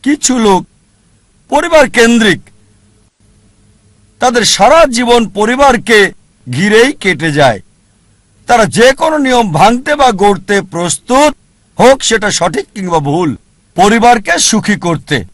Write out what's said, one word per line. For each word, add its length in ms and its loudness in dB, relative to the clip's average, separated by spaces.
কিছু 360 -2
লোক 260 2
পরিবার 420 0
কেন্দ্রিক, 500 0
তাদের 260 0
সারা 460 2
জীবন 380 0
পরিবারকে 840 0
ঘিরেই 400 2
কেটে 400 -4
যায়। 280 0
তারা 180 2
যে 280 2
কোনো 260 -2
নিয়ম 340 0
ভাঙতে 420 0
বা 180 2
গড়তে 500 -2
প্রস্তুত, 760 -2
হোক 220 2
সেটা 280 -2
সঠিক 440 -4
কিংবা 240 -4
ভুল, 380 -2
পরিবারকে 640 2
সুখী 380 -2
করতে। 580 -6